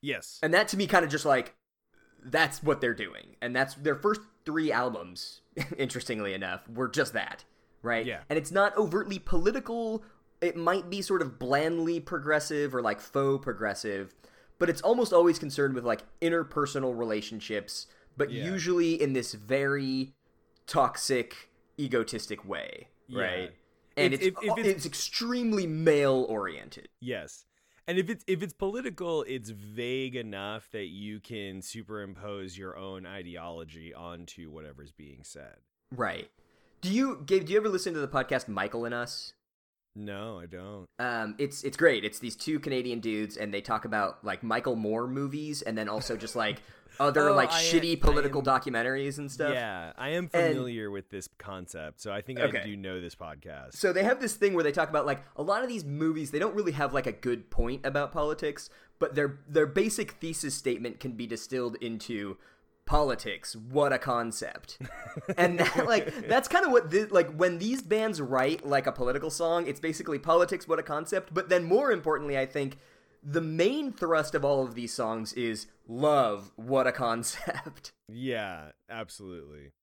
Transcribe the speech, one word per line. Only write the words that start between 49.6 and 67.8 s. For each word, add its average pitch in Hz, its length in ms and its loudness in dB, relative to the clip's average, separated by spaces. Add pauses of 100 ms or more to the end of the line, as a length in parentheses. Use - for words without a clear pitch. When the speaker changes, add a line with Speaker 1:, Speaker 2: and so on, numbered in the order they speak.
Speaker 1:
I 135 140 -6
am 175 240 -2
Speaker 2:
And 170 220 4
Speaker 1:
familiar 120 340 -4
with 98 220 -8
this 98 260 -10
concept, 87 640 -12
so 107 100 -8
I 101 100 -4
think 123 180 -8
I 123 60 2
Speaker 2:
Okay. 123 200 0
Speaker 1:
do 104 100 -6
know 95 260 -6
this 87 120 -10
podcast. 73 640 -14
Speaker 2:
So 185 180 0
they 190 100 2
have 254 160 2
this 247 160 -2
thing 202 200 2
where 165 80 2
they 147 80 2
talk 156 180 0
about, 151 160 2
like, 139 180 -2 (120)
a 143 80 -4
lot 202 180 2
of 254 80 -4
these 214 160 -6
movies, 151 460 -2
they 147 80 0
don't 196 160 0
really 190 180 0
have, 139 180 0
like, 139 140 0
a 120 60 -2
good 120 400 -4
point 127 340 2
about 139 260 0
politics, 151 600 -2 (260)
but 147 160 0
their, 139 340 0
their 151 200 6
basic 185 460 0
thesis 156 420 -6
statement 120 440 -2
can 131 120 -6
be 117 160 -8
distilled 120 540 -4
into 107 560 -6 (480)
politics. 123 720 0
What 131 380 2
a 127 40 2
concept. - 840 -4
Speaker 1:
<laughs> - 540 -8
Speaker 2:
And 175 220 4
that, 170 280 2
like, 220 400 0
that's 254 220 4
kinda 349 200 4
what 240 220 6
thi-, 208 140 4
like, 196 280 4
when 175 240 2
these 233 240 -2